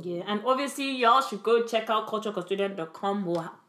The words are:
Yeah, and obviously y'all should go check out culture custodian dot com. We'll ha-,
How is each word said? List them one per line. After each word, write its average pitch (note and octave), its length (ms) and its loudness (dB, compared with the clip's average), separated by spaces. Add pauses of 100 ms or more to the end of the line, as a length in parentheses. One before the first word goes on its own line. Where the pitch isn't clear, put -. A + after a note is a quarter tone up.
Yeah, F3 260 -6
and G#3 180 0
obviously C4+ 500 0
y'all B3+ 260 6
should A3 220 -4
go A#3 220 4
check A3 240 -2
out A3 180 0
culture G#3+ 240 -4
custodian G3 460 -4
dot E3 160 -8
com. G3+ 320 -2
We'll E3+ 160 -2
ha-, E3+ 120 -10 (160)